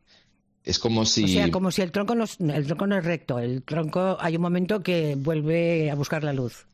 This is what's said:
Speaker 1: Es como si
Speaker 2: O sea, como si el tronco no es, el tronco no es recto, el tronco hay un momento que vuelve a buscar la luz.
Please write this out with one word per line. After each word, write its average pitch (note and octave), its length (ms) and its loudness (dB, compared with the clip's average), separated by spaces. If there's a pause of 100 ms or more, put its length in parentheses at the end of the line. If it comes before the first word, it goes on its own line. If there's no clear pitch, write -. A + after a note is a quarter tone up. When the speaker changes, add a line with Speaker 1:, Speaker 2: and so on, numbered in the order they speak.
(600)
Speaker 1:
Es - 160 -2
como A2+ 280 2
si A2 180 2
Speaker 2:
O G2 40 4
sea, F#2 240 4
como F3 200 0
si G3 100 0
el F3+ 100 -2
tronco G3+ 240 -2
no A3+ 100 0
es, - 160 -10
el D3 260 0
tronco E3 180 -2
no G3+ 120 2
es F3 60 -2
recto, D#3 360 -2
el B2 240 -2
tronco E3+ 560 0
hay E3 160 -2
un E3 60 2
momento F3+ 420 0
que D#3+ 340 0
vuelve D#3+ 720 2
a C#3+ 60 -2
buscar C#3+ 280 -2
la D3 100 0
luz. B2+ 400 -4